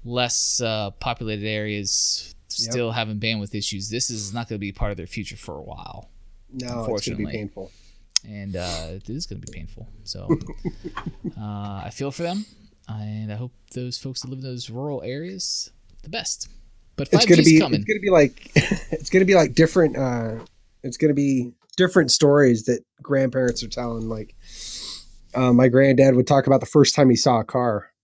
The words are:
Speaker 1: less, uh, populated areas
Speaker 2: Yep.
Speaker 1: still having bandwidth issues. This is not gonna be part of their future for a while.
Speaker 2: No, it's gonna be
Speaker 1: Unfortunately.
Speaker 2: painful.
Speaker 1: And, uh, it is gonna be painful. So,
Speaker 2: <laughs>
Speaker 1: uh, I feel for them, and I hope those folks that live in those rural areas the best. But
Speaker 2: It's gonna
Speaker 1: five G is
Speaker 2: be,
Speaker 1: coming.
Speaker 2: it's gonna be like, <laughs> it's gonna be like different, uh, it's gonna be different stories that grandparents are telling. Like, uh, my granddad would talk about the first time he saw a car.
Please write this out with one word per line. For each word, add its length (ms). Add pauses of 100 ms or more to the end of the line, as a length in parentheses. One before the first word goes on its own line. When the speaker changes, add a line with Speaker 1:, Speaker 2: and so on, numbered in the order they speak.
Speaker 1:
less, 560
uh, 380
populated 480
areas 840 (260)
Speaker 2:
Yep. 140
Speaker 1:
still 200
having 280
bandwidth 340
issues. 360
This 180
is 240
not 160
gonna 100
be 140
part 180
of 60
their 100
future 300
for 220
a 40
while. 460 (420)
Speaker 2:
No, 60
it's 80
gonna 120
be 40
Speaker 1:
Unfortunately. 520
Speaker 2:
painful. 380 (560)
Speaker 1:
And, 300
uh, 360
it 180
is 160
gonna 160
be 100
painful. 360 (160)
So, 220 (600)
Speaker 2:
<laughs> 520
Speaker 1:
uh, 460
I 80
feel 180
for 120
them, 240 (420)
and 440
I 40
hope 160 (200)
those 260
folks 240
that 80
live 80
in 60
those 260
rural 320
areas 680 (320)
the 60
best. 400 (460)
But 180
Speaker 2:
It's 140
gonna 100
Speaker 1:
five 0
G 60
is 40
Speaker 2:
be, 140
Speaker 1:
coming. 200
Speaker 2:
it's 40
gonna 160
be 100
like, 420
<laughs> 20 (380)
it's 180
gonna 160
be 80
like 200
different, 440
uh, 440 (400)
it's 140
gonna 180
be 380 (240)
different 340
stories 540
that 160 (220)
grandparents 600
are 60
telling. 400
Like, 260 (1000)
uh, 180
my 160
granddad 460
would 120
talk 200
about 140
the 60
first 280
time 160
he 60
saw 240
a 40
car. 460 (140)